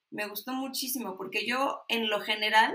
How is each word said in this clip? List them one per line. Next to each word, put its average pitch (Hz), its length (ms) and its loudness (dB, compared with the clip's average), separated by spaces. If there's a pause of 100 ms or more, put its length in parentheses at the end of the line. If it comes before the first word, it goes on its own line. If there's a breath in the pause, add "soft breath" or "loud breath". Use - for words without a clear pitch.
(120)
me 208 160 -4
gustó 202 260 -8
muchísimo, 262 600 -4
porque 214 320 -4
yo 262 420 0
en 226 200 0
lo 208 120 0
general, 214 540 4